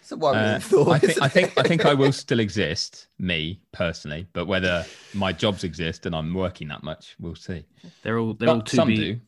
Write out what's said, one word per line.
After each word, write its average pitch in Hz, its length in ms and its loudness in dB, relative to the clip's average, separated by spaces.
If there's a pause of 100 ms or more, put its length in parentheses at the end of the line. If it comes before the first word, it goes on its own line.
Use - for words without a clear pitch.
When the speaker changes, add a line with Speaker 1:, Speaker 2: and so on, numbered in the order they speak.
Speaker 1:
It's - 100 -16
a 262 60 -10
worrying 131 260 4 (120)
Speaker 2:
uh, - 60 -4
Speaker 1:
thought, 143 280 4
Speaker 2:
I 131 100 4
thi-, - 80 4
Speaker 1:
isn't 160 160 2
Speaker 2:
I 139 40 4
think, 180 220 4
Speaker 1:
it? - 100 0
Speaker 2:
I 131 40 2
think 165 220 2
I 147 80 6
Speaker 1:
<laughs> - 20 4
Speaker 2:
will 139 180 4
still - 260 0
exist, 95 680 -2 (100)
me, 85 440 -4 (120)
personally, 82 600 -6
but 87 120 -4
whether 90 400 0 (280)
my 98 200 -2
jobs 101 300 -2
exist 82 420 -6
and 87 100 -4
I'm 80 180 -4
working 90 360 -6
that 69 140 -14
much, - 360 -14
we'll 85 160 -10
see. 82 300 -12 (380)
Speaker 3:
They're 110 160 -2
all, 113 160 -4
they're 117 120 -2
Speaker 2:
But 117 80 4
Speaker 3:
all 113 60 -2
to 113 140 -4
Speaker 2:
some 147 120 4
Speaker 3:
be, 110 80 2
Speaker 2:
do. 107 320 -4